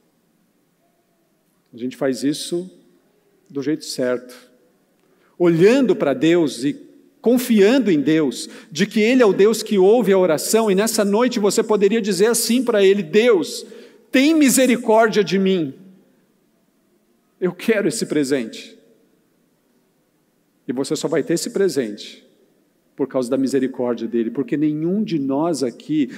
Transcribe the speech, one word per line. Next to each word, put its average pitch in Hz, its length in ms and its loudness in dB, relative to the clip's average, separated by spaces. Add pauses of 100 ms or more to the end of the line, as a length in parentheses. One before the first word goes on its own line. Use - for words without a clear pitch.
(1700)
A 123 40 -20
gente 123 200 -10
faz 135 260 -4
isso 175 460 -6 (800)
do 139 120 -10
jeito 151 240 -4
certo, - 640 -6 (920)
olhando 185 560 4
para 139 180 -2
Deus 160 520 0
e 143 100 -4 (460)
confiando 233 680 2
em 151 120 2
Deus, 151 480 0 (200)
de 165 160 -2
que 202 140 -2
Ele 247 220 4
é 240 40 6
o 196 60 4
Deus 214 320 2
que 208 140 -2
ouve 196 340 4
a 190 60 4
oração, 185 520 0
e 185 60 2
nessa 214 300 0
noite 226 340 0
você 202 240 0
poderia 214 380 0
dizer 196 240 0
assim 233 380 0
para 214 200 0
Ele: 196 180 4
"Deus, 196 640 0 (460)
tem 285 220 4
misericórdia 233 920 2
de 175 160 -2
mim. 185 360 0 (1600)
Eu 180 140 -2
quero 208 340 0
esse 170 200 -4
presente." 135 680 -4 (1900)
E 131 60 -6
você 139 240 -4
só 160 100 -4
vai 143 160 -2
ter 160 120 -4
esse 170 160 -6
presente 139 760 -4 (720)
por 135 100 -4
causa 127 220 -4
da 135 80 -2
misericórdia 127 720 -2
dele, 117 240 -2
porque 135 260 -6
nenhum 156 440 -2
de 165 160 -4
nós 139 460 -4
aqui 135 540 -4